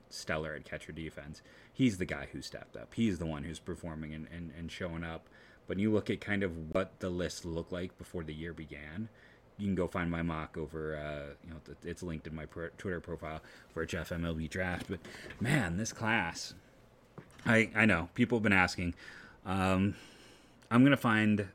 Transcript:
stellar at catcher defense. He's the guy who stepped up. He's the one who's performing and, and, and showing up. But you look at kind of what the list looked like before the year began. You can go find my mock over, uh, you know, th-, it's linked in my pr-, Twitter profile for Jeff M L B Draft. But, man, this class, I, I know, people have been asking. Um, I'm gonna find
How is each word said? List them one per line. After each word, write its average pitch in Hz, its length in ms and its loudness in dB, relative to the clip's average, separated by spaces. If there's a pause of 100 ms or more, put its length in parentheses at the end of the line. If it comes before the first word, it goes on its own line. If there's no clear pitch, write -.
(120)
stellar 78 420 -4
at 71 120 -10
catcher - 260 -8
defense. 78 500 -10 (320)
He's 120 240 4
the 90 80 -2
guy 71 260 -4
who 67 100 -8
stepped - 360 -12
up. - 160 -16
He's 107 240 2
the 82 80 -4
one 76 180 -2
who's 78 160 -8
performing 78 540 -8
and, 78 180 -10
and, 85 260 -10
and 85 140 -8
showing 85 320 -6
up. 82 240 -8 (400)
But 90 120 -2
you 107 120 4
look 104 180 4
at 101 120 0
kind 101 220 0
of 82 300 -2
what 95 260 0
the 95 100 -4
list 90 360 -2
looked 82 260 -4
like 90 260 -6
before 87 260 -8
the 78 100 -8
year 80 200 -8
began. 78 560 -10 (480)
You 101 100 -2
can 95 80 4
go 87 120 4
find 87 220 0
my 82 140 0
mock 80 340 -2
over, 78 400 -4
uh, 73 360 -6 (120)
you 85 60 -14
know, 78 120 -12
th-, 73 200 -16
it's 85 180 -6
linked 82 240 -4
in 80 80 -8
my 78 120 -8
pr-, 82 220 -8 (120)
Twitter 90 200 -2
profile 80 420 -6 (320)
for 82 120 0
Jeff 80 260 -4
M 85 140 -2
L 85 80 0
B 80 140 -2
Draft. 90 420 -2
But, 92 100 -4 (400)
man, 117 380 2
this 110 160 -4
class, 110 600 -2 (880)
I, 113 300 6
I 110 100 6
know, 87 300 4
people 120 240 4
have 104 40 0
been 107 100 6
asking. 90 420 4 (500)
Um, 95 500 4 (760)
I'm 123 120 10
gonna 139 140 8
find 107 580 4